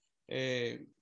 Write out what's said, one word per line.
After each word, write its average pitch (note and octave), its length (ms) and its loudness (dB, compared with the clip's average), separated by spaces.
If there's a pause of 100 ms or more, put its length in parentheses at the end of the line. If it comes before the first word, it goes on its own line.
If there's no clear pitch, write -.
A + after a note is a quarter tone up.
(280)
eh, B2+ 560 0 (180)